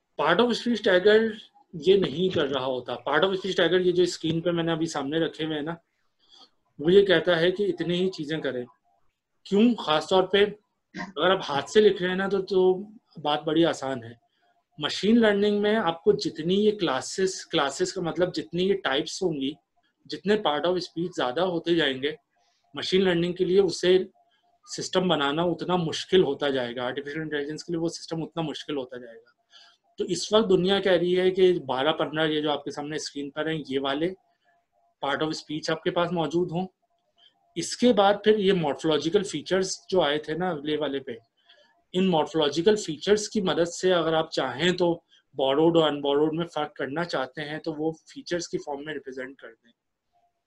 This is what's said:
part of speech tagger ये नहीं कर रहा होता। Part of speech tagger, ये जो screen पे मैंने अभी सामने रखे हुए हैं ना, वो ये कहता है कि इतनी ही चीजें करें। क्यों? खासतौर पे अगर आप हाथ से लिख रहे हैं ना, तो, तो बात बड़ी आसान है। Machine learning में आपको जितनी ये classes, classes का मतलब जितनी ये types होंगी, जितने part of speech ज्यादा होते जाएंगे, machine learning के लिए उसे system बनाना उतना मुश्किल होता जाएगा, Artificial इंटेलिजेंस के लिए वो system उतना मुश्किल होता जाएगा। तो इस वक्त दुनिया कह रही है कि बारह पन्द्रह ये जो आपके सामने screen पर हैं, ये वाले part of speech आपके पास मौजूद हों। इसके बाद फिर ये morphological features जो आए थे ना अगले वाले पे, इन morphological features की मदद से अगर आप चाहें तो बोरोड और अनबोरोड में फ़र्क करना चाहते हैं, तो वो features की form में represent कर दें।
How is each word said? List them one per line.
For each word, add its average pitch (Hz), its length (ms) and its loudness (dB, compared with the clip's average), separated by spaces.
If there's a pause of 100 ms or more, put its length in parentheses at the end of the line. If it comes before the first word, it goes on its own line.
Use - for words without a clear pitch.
(200)
part 160 260 4
of 226 160 -2
speech 240 260 -2
tagger 208 420 6 (460)
ये 180 220 6
नहीं 170 320 0
कर 156 160 0
रहा 131 180 -2
होता। 127 440 -6
Part 156 160 4
of 196 60 4
speech 190 260 -4
tagger, 180 240 4
ये 180 120 2
जो 175 140 4
screen 165 340 -4
पे 175 120 0
मैंने 165 200 0
अभी 165 140 -2
सामने 151 340 -4
रखे 156 240 -4
हुए 156 100 -4
हैं 147 80 -6
ना, 165 180 -10 (1000)
वो 151 100 2
ये 202 120 8
कहता 175 340 2
है 170 140 2
कि 190 140 -2
इतनी 170 300 -2
ही 185 140 0
चीजें 156 320 -6
करें। 123 260 -6 (760)
क्यों? 220 300 4
खासतौर 156 480 2 (100)
पे 202 120 4 (560)
अगर 165 300 -2
आप 190 120 0
हाथ 139 200 -4
से - 180 2
लिख 196 200 6
रहे 180 100 -2
हैं 185 60 -2
ना, 196 120 -2
तो, 196 100 -2
तो 185 540 2 (260)
बात 147 240 -2
बड़ी 160 220 2
आसान 135 400 -2
है। 117 160 -18 (600)
Machine 190 360 2
learning 208 440 4
में 208 160 2
आपको 196 360 2
जितनी 160 420 -2
ये 208 160 4
classes, 185 720 -2
classes 156 480 -2
का 185 100 -6
मतलब 165 300 -2
जितनी 170 300 -4
ये 196 120 2
types 156 480 -4
होंगी, 147 340 -4 (500)
जितने 165 300 -2
part 151 280 -2
of 175 80 2
speech 175 360 -6
ज्यादा 139 340 -4
होते 170 320 -2
जाएंगे, 143 420 -2 (600)
machine 185 260 2
learning 175 320 0
के 180 100 -2
लिए 185 160 4
उसे 185 480 2 (560)
system - 440 -4
बनाना 151 360 0
उतना 170 320 -2
मुश्किल 175 460 2
होता 139 280 -2
जाएगा, 123 340 -4
Artificial 139 380 -8
इंटेलिजेंस 151 400 -6
के 170 100 -10
लिए 165 80 -4
वो 165 80 -2
system 165 340 -8
उतना 165 200 -6
मुश्किल 147 340 -8
होता 127 220 -8
जाएगा। 117 380 -20 (600)
तो 202 60 -6
इस 180 280 -4
वक्त 214 160 4
दुनिया 190 320 2
कह 190 160 4
रही 175 160 0
है 185 180 2
कि 185 280 4
बारह 135 340 0
पन्द्रह 156 320 -2
ये 156 160 0
जो 151 100 0
आपके 151 200 -4
सामने 147 280 -8
screen 143 320 -10
पर 151 180 -6
हैं, 160 200 -4
ये 131 100 -2
वाले 147 360 -2 (880)
part 139 180 -2
of 156 80 0
speech 156 400 -6
आपके 160 200 -2
पास 170 220 0
मौजूद 170 380 -2
हों। 180 160 -4 (920)
इसके - 360 2
बाद 202 320 4
फिर 214 160 4
ये 190 120 4
morphological 160 720 0
features 185 680 -4
जो 185 100 2
आए 151 180 2
थे 151 180 -6
ना 180 140 -2
अगले 151 260 -4
वाले 139 240 -4
पे, 127 180 -12 (760)
इन 190 140 2
morphological 160 680 2
features 196 520 -2
की 220 120 -2
मदद 165 240 0
से 185 260 -2
अगर 165 240 2
आप 160 180 0
चाहें 151 440 -2
तो 170 280 0 (320)
बोरोड 143 400 2
और 160 120 6
अनबोरोड 143 460 0
में 165 120 -4
फ़र्क 151 300 -6
करना 147 280 -6
चाहते 151 380 -6
हैं, 151 180 -10
तो 160 120 -8
वो 156 200 -4
features 160 540 -10
की - 120 -8
form 143 280 -10
में 156 80 -10
represent 131 460 -14
कर 120 80 -20
दें। 117 240 -20 (760)